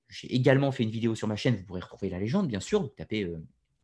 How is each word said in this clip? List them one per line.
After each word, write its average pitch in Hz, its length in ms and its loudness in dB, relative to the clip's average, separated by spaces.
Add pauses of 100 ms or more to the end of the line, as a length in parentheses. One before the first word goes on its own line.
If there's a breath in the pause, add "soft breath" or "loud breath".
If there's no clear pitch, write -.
J'ai - 240 -10
également 135 380 6
fait 127 100 -2
une 110 80 2
vidéo 113 240 0
sur 110 140 -4
ma 107 80 0
chaîne, 117 220 2
vous 92 60 -8
pourrez 90 160 -8
retrouver - 300 -8
la 87 80 -6
légende, 143 300 0
bien 104 120 -2
sûr. 202 220 0
Vous 135 60 -4
tapez, 110 360 -4
euh, 85 160 -6 (440)